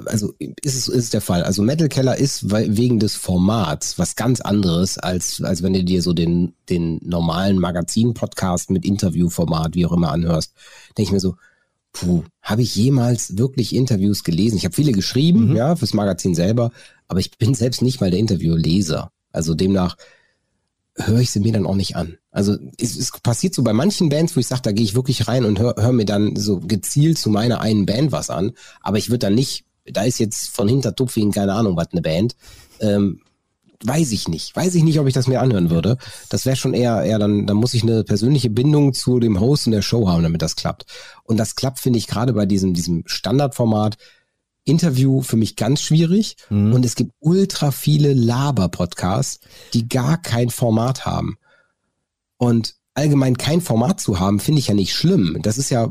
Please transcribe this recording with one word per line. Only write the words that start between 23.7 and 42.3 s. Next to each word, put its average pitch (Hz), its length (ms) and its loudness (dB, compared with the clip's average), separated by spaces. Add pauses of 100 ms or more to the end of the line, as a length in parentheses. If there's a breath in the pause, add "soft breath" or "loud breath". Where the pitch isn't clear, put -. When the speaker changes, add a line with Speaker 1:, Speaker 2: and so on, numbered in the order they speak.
Speaker 1:
manchen 160 380 0
Bands, 160 260 0
wo 135 40 4
ich 120 60 -2
sag, 127 160 -6
da 113 80 -2
gehe 107 140 0
ich 101 100 -2
wirklich 131 320 -2
rein 123 180 0
und 104 140 2
hör, 120 180 0
hör 117 160 2
mir 117 120 2
dann 104 320 0
so 101 240 -2
gezielt 143 580 0
zu - 120 0
meiner 107 300 0
einen 107 240 2
Band 120 280 0
was - 180 -4
an. 90 220 -2 (280 loud breath)
Aber 98 180 -2
ich 104 120 -4
würd 117 140 0
dann 101 100 2
nicht, 127 300 -2 (220)
da 98 180 -4
ist 123 160 0
jetzt - 300 -4
von 104 180 0
Hintertupfing, 117 640 0
keine 98 220 0
Ahnung 104 220 0
was, 82 160 -2
eine 87 100 -2
Band, 85 340 0 (420 loud breath)
ähm, 101 420 0 (640)
weiß 135 280 0
ich 95 160 -4
nicht. 80 260 -8
Weiß 175 220 0
ich 160 80 6
nicht, 156 160 4
ob 139 80 2
ich 127 60 0
das 131 120 0
mir 127 140 2
anhören 104 280 2
würde. 85 300 2 (300 loud breath)
Das - 180 -4
wär 131 80 2
schon 131 200 -2
eher, 117 280 2
eher 107 160 0
dann, 104 300 0
dann 101 80 2
muss 120 180 0
ich 113 80 0
eine 113 220 2
persönliche 117 460 0
Bindung 139 440 2
zu 123 240 0
dem 110 220 2
Host 139 260 2
und 117 60 2
der 104 100 2
Show 117 260 0
haben, 85 140 2
damit 82 200 0
das - 120 -4
klappt. - 320 -8 (380 loud breath)
Und 110 140 0
das 110 180 -4
klappt, 127 240 -4
finde 120 180 0
ich, 104 80 -4
gerade 120 280 -2